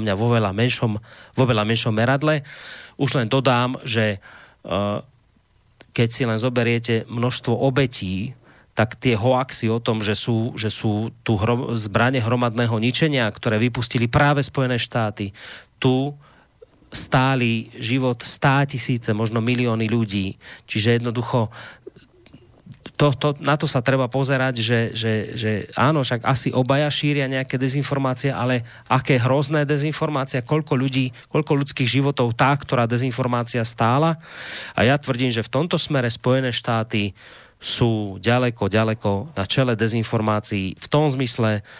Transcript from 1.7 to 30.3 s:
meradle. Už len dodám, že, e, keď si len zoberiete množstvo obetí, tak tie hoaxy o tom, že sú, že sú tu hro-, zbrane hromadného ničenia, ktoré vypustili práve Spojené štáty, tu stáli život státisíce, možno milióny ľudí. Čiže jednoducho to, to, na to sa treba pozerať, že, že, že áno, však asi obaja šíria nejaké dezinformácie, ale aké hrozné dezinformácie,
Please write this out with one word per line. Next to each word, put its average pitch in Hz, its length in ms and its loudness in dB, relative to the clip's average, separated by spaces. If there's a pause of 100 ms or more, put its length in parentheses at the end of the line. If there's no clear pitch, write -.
meradle. 139 560 2 (480)
Už 139 240 0
len 117 80 0
dodám, 123 560 2
že, 110 400 -2 (400)
e, 87 140 -4 (1120)
keď 117 160 2
si 117 160 -2
len 113 160 0
zoberiete 117 720 0
množstvo 120 400 -2
obetí, 123 800 0 (400)
tak 113 240 0
tie 117 240 0
hoaxy 127 480 0
o 113 160 0
tom, 110 160 0
že 107 160 -2
sú, 117 400 -2
že 107 160 -4
sú 110 400 -2 (160)
tu 113 80 4
hro-, 120 400 0
zbrane 113 480 0
hromadného 117 560 0
ničenia, 127 480 2
ktoré 107 320 -2
vypustili 120 480 0
práve 143 320 4
Spojené 127 400 0
štáty, 104 560 -4 (400)
tu 135 400 2 (760)
stáli 123 880 0
život 123 400 0
státisíce, 135 960 0
možno 110 240 0
milióny 117 480 0
ľudí. 101 480 0 (320)
Čiže 117 320 2
jednoducho 117 480 0 (1500)
to, 147 180 4
to, 147 240 0
na 147 160 2
to 160 80 -2
sa 143 160 0
treba 131 240 2
pozerať, 131 560 0
že, 117 180 2 (140)
že, 113 200 0 (200)
že 110 180 -2 (220)
áno, 139 320 2
však 117 160 -2
asi 131 320 0
obaja 135 380 2
šíria 143 340 0
nejaké 131 320 -4
dezinformácie, 135 720 0
ale 123 320 0 (240)
aké 135 320 2
hrozné 139 480 2
dezinformácie, 143 800 -2